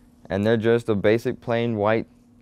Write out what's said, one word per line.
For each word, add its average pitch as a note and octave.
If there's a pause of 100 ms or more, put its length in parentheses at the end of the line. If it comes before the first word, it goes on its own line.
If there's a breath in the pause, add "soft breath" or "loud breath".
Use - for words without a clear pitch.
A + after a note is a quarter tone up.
(300 soft breath)
and G2+
they're A#2
just A#2
a G#2+
basic A2
plain A#2
white A2 (340)